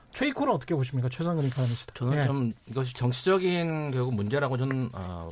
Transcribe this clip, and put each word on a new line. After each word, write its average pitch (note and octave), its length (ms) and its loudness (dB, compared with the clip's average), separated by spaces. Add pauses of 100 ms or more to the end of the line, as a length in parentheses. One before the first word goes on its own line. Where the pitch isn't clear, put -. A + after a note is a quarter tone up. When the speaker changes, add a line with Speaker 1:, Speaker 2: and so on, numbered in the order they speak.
(120)
Speaker 1:
최이코는 C#4 400 0
어떻게 E3+ 220 0
보십니까? B2+ 340 0
최상근 E3 380 0
이카노미스트. B2 480 -2
Speaker 2:
저는 B2 240 0
Speaker 1:
예. C#3 80 2
Speaker 2:
좀 B2+ 260 2 (140)
이것이 B2+ 280 -4
정치적인 E3 1000 2
결국 B2+ 220 0
문제라고 B2 440 0
저는, C3 340 0
어, F2 400 -8